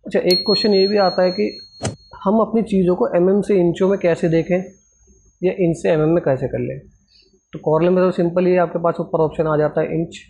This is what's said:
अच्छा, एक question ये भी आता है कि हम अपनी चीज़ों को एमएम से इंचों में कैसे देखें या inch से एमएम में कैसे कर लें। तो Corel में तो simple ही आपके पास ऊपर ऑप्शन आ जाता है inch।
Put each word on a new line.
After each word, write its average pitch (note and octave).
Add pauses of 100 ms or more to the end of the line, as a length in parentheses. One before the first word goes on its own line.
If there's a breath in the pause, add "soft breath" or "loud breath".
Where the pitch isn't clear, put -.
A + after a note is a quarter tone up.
अच्छा, G3
एक F3+
question G#3
ये F#3+
भी G#3
आता F#3
है F3+
कि G#3 (760)
हम A3
अपनी A3
चीज़ों F3+
को A#3+ (100)
एमएम F#3+
से G3+
इंचों F3
में G3
कैसे E3
देखें E3 (840)
या F3+
inch E3
से G3
एमएम D#3
में E3+
कैसे C3
कर B2
लें। C3 (760 soft breath)
तो -
Corel D#3+
में F#3
तो F#3
simple F3+
ही F3+
आपके E3+
पास E3+
ऊपर E3
ऑप्शन D#3
आ D#3
जाता D3+
है D#3
inch। E3 (120)